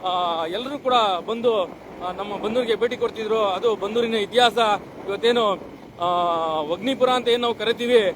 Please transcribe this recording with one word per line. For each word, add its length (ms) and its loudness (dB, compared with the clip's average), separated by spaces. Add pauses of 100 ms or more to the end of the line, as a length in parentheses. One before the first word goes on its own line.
ಆ, 400 0
ಎಲ್ಲರೂ 320 -6
ಕೂಡ 160 0 (320)
ಬಂದು, 380 2
ಆ, 480 -10
ನಮ್ಮ 260 -6
ಬನ್ನೂರಿಗೆ 380 0
ಭೇಟಿ 220 0
ಕೊಡ್ತಿದ್ರು. 480 -2
ಅದು 300 0
ಬನ್ನೂರಿನ 400 -2
ಇತಿಹಾಸ. 420 2 (500)
ಇವತ್ತೇನು, 460 2 (460)
ಆ, 760 0
ಅಗ್ನಿಪುರ 360 0
ಅಂತ 180 0
ಏನ್ 140 2
ನಾವು 120 0
ಕರಿತೀವಿ 640 2